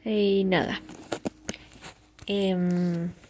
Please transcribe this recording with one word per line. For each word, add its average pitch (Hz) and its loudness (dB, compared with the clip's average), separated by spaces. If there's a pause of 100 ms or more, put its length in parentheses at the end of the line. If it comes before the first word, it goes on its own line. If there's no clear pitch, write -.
Y 202 4
nada. 180 2 (1500)
Em, 180 0 (200)